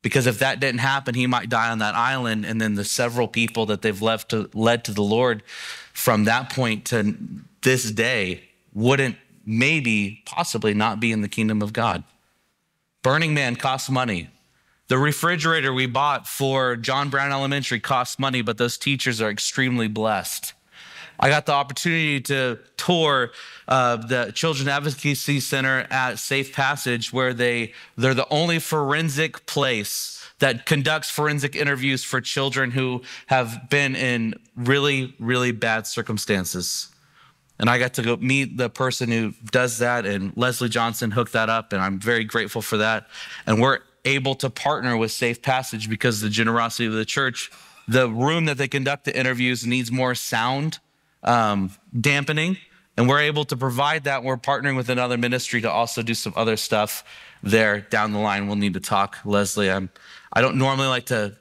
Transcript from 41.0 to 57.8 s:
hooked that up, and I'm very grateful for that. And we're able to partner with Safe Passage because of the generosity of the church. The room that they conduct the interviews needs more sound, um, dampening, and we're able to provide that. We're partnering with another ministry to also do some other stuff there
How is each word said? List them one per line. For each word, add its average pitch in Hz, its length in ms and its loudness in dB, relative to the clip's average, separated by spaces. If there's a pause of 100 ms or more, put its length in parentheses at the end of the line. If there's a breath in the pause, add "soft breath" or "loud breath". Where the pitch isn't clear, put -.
hooked 117 220 -2
that 110 160 2
up, 113 240 0
and 95 80 0
I'm 98 180 0
very 113 240 2
grateful 107 380 -2
for 110 160 -2
that. 107 320 0 (380 loud breath)
And 110 140 4
we're 131 180 4 (260)
able 135 300 0
to 131 160 -4
partner 123 480 -2
with 110 120 0
Safe 120 300 -2
Passage 127 480 -2
because 110 340 0
of 110 60 0
the 104 60 -2
generosity 117 500 2
of 110 80 0
the 110 140 -2
church. 131 440 -2 (380 loud breath)
The 123 220 4
room 147 340 2
that 143 140 0
they 135 100 -2
conduct 139 380 -4
the - 120 -2
interviews 123 480 0
needs 123 240 0
more 127 240 0
sound, 131 640 -2 (440)
um, 104 500 2 (260)
dampening, 151 600 0 (380 loud breath)
and 120 120 4
we're 143 140 6
able 147 240 0
to 139 100 -4
provide 135 480 0
that. 135 180 -2
We're 131 140 -2
partnering 135 400 0
with 123 140 -4
another 123 260 0
ministry 120 460 0
to 110 80 2
also 113 320 0
do 117 120 -2
some - 220 -6
other 110 220 2
stuff - 460 0 (380 loud breath)
there 104 380 4